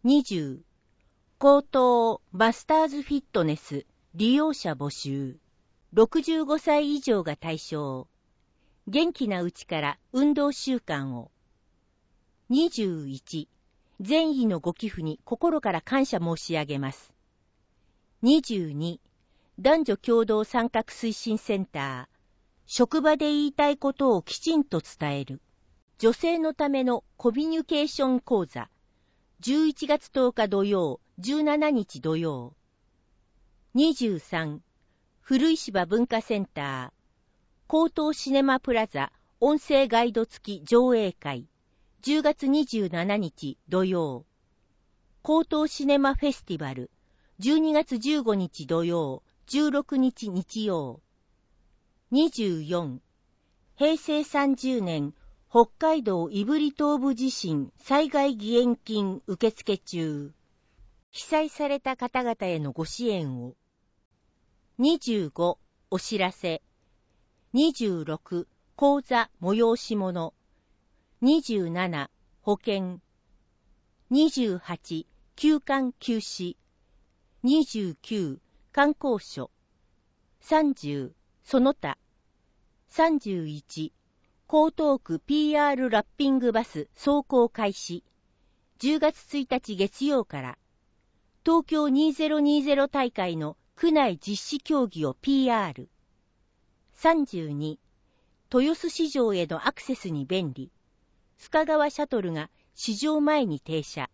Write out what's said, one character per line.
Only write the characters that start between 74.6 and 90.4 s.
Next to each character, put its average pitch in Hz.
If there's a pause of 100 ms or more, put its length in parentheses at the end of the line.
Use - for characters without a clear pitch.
休 302
館 269
休 226
止。 - (840)
二 285
十 190
九、 170 (340)
観 285
光 247
所。 - (920)
三 311
十、 143 (300)
そ 262
の 277
他。 - (920)
三 320
十 175
一、 151 (560)
江 311
東 294
区 -
ピ 302
ー 294
ア 285
ー 269
ル 254
ラ 214
ッ - (100)
ピ 277
ン 269
グ 240
バ 226
ス 151
走 285
行 240
開 202
始。 - (720)
十 294
月 302
一 269
日 233
月 196
曜 277
か 143